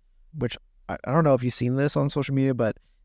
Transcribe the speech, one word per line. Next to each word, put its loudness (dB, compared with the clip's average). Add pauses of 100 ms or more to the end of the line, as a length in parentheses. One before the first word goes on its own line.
(360)
which -4 (320)
I, -8
I -4
don't 4
know 6
if 2
you've -2
seen -2
this 0
on 0
social -2
media, 2
but 0 (280)